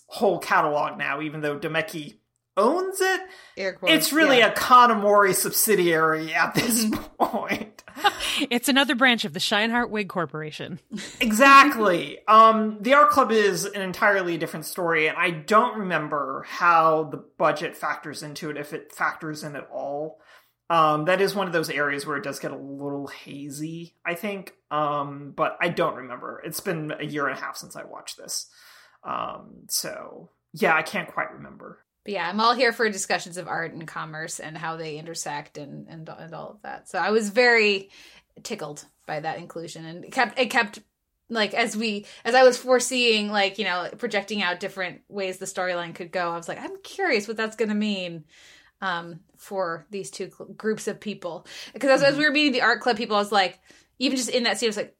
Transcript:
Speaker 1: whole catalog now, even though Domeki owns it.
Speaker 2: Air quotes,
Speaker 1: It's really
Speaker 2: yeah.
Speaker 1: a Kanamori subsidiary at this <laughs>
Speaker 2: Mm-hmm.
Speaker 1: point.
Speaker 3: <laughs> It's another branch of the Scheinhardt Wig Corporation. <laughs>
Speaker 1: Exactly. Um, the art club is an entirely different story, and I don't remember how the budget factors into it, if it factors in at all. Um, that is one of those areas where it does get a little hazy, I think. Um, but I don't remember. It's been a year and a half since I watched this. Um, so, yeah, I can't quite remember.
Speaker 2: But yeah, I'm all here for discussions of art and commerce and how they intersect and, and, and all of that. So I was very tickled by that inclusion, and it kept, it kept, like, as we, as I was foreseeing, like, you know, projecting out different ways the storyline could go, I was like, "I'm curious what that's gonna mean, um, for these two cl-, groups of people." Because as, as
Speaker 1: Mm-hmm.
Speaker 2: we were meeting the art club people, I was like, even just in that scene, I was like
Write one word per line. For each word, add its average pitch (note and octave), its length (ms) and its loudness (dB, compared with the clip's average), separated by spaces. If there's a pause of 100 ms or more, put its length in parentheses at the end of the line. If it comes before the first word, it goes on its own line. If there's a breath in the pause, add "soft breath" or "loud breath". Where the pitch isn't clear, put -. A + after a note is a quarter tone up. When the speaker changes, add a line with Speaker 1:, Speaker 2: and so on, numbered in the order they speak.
Speaker 1:
whole - 320 2
catalog D3+ 600 0
now, C#3+ 220 -4
even D#3 200 -8
though D3 180 -4
Domeki D#3 600 -6 (380)
owns F4+ 440 2
it. F#4 200 0 (360 loud breath)
Speaker 2:
Air F#3+ 180 -6
quotes, - 180 2
Speaker 1:
It's D#4+ 200 2
really C#4+ 260 6
Speaker 2:
yeah. A3 100 6
Speaker 1:
a - 60 0
Kanamori G#3 800 6
subsidiary D#3+ 1000 4
at E3 220 0
this A3 300 2
<laughs> G#3+ 60 0 (280)
Speaker 2:
Mm-hmm. - 60 2
Speaker 1:
point. G#3+ 580 -6 (140)
Speaker 3:
<laughs> - 80 -14 (460 loud breath)
It's A#3+ 180 0
another C#4 260 4
branch A#3+ 300 4
of F3+ 80 -6
the F3+ 80 -6
Scheinhardt A3+ 500 0
Wig G#3 180 -4
Corporation. D#3 680 -8 (140)
<laughs> - 280 -10
Speaker 1:
Exactly. A3+ 1000 6 (100)
Um, A3 520 8
the A#3+ 140 4
art D4 160 8
club C4 220 4
is G3 320 4
an G3+ 160 -8
entirely F#3 580 0
different D#3+ 280 -6
story, E3 420 0
and C#3+ 100 -2
I F3 120 0
don't G#3+ 480 2
remember D3+ 720 -4
how D#3+ 560 4
the D3+ 120 -10
budget D3+ 600 -4
factors D3 460 -8
into D3+ 280 -10
it, D3 60 -8
if D3 160 -10
it - 200 -14
factors D#3 520 -6
in D3 120 -12
at C3 140 -14
all. C#3+ 500 -8 (500 soft breath)
Um, D#3 360 4
that F#3 140 2
is G3 140 2
one G3 120 -2
of F3 60 -8
those D#3+ 180 0
areas C#3+ 360 -2
where D3+ 100 -4
it C#3 80 -6
does C#3 140 -8
get D#3 140 -8
a C#3 40 -10
little C#3 500 -10
hazy, D3 880 -12 (100)
I F3 100 -2
think. G3 380 -8 (180)
Um, C#3+ 640 -4
but D#3 260 -2
I F3 80 0
don't E3 280 -2
remember. B2 480 -12
It's E3 160 -10
been D#3 380 -6
a D3 60 -8
year D3 220 -4
and C3+ 100 -4
a - 40 -12
half C3+ 160 -10
since - 180 -16
I - 100 -14
watched - 340 -16
this. - 300 -10 (540 soft breath)
Um, - 680 -10
so, - 600 -10 (220)
yeah, E3 220 0
I D#3+ 80 2
can't E3+ 300 -8
quite - 200 -6
remember. C#3+ 460 -20 (260)
Speaker 2:
But G#3 100 -10
yeah, E3+ 140 -4
I'm G3+ 120 -4
all A#3 140 4
here A#3 180 2
for A3+ 180 0
discussions F#3 480 -6
of F3 100 -12
art E3 240 -6
and D#3+ 140 -14
commerce D#3+ 540 -12
and D#3 180 -12
how E3 180 -8
they D#3+ 220 -10
intersect D#3 600 -10
and, D3 300 -16
and, D#3+ 200 -18
and E3 260 -16
all D3+ 160 -14
of - 120 -20
that. - 260 -14
So F#3+ 100 -8
I F3 120 0
was G#3+ 200 2
very G#3+ 600 4 (520 loud breath)
tickled D3+ 420 -12 (220)
by D#3 140 -6
that D#3+ 180 -8
inclusion, E3 480 -14
and E3+ 180 -14
it - 80 -18
kept, A#3+ 260 0
it B3 120 0
kept, A3+ 280 0 (520)
like, G#3+ 240 -2
as A3+ 220 -2
we, G#3 300 -4 (180 loud breath)
as A#3 100 -2
I C4 100 10
was B3 140 8
foreseeing, B3 720 2
like, G3 280 0
you G#3+ 60 -2
know, F3+ 240 -2 (100)
projecting G#3 440 -4
out F3+ 180 -2
different F#3 480 -8
ways F#3+ 300 -8
the F#3+ 80 -10
storyline F3 480 -6
could E3+ 180 -14
go, F3 180 -2
I E3+ 60 -6
was E3 120 -12
like, F3 120 -8
"I'm F4+ 220 -12
curious C#4 440 -2
what A3+ 100 -8
that's A3 200 -6
gonna G#3 180 -2
mean, F#3 500 -4 (560 soft breath)
um, E3+ 400 -8 (160)
for E3+ 540 -6
these G3 200 -10
two F3+ 200 -12
cl-, - 260 -20
groups G#3+ 300 -4
of G#3 140 -6
people." F#3 460 -10 (260 loud breath)
Because C4 180 0
as, C4+ 120 6
as C#4 100 6
Speaker 1:
Mm-hmm. C#4+ 80 -2
Speaker 2:
we D4+ 60 4
were D4 60 4
meeting D4 200 4
the B3 100 0
art A3+ 180 2
club A#3+ 160 0
people, A3 200 -2
I - 20 4
was G#3 140 0
like, F#3+ 260 2 (400 soft breath)
even B3+ 180 0
just B3 140 -2
in B3 140 0
that G#3+ 140 0
scene, A#3 100 0
I - 20 0
was G3 60 -6
like - 240 -8